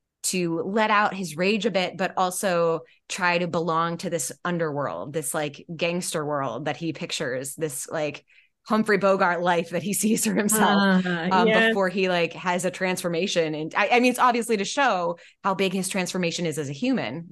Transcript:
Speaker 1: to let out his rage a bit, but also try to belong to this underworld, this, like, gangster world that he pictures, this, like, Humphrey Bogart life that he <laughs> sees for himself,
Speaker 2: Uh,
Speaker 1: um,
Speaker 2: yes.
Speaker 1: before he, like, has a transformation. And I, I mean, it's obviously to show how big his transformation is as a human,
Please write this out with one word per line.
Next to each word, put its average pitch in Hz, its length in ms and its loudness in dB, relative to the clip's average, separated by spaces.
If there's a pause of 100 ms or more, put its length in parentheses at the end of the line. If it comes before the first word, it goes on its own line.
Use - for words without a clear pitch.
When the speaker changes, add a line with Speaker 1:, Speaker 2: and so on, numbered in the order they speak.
(240)
Speaker 1:
to 170 380 0
let 214 280 0
out 208 240 2
his 175 220 -8
rage 190 300 2
a 202 40 2
bit, 180 260 -2
but 180 200 -4
also 175 640 0 (280)
try 175 300 0
to 175 100 0
belong 170 500 -2
to 185 100 -6
this 160 220 -4 (140)
underworld, 143 680 -4
this, 156 220 -6
like, 147 320 -4 (100)
gangster 170 480 -2
world 139 420 -4
that 151 100 -4
he 165 160 -6
pictures, 139 640 -6
this, 156 320 -6
like, 151 360 -6 (400)
Humphrey 214 340 2
Bogart 185 440 2
life 175 280 2
that 170 120 -4
he 190 100 -4
<laughs> 185 100 -2
sees 220 220 2
for 208 100 0
himself, 202 500 4
Speaker 2:
Uh, 180 480 2
Speaker 1:
um, 190 160 6
Speaker 2:
yes. 220 220 6
Speaker 1:
before 196 180 2
he, 185 200 0
like, 170 260 2
has 175 300 -2
a 180 60 2
transformation. 180 840 -2
And 156 200 -6
I, 202 120 2
I 240 120 6
mean, 247 100 6
it's 247 100 -2
obviously 233 380 2
to 196 60 -2
show 185 540 0 (240)
how 190 120 0
big 185 180 0
his 185 160 -2
transformation 180 580 -2
is 151 100 -2
as 147 140 -4
a - 20 -6
human, 165 600 -2